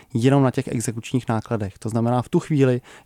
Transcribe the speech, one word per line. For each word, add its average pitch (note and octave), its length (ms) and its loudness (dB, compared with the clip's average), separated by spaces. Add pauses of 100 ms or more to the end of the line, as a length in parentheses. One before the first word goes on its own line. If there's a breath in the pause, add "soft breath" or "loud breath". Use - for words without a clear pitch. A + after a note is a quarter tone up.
(140 loud breath)
jenom C3+ 280 4
na C3 80 4
těch - 180 -6
exekučních A#2 600 -6
nákladech. G#2+ 500 -4
To - 100 -8
znamená, A#2 340 0
v - 60 -8
tu F3 120 2
chvíli C3 400 2 (260 loud breath)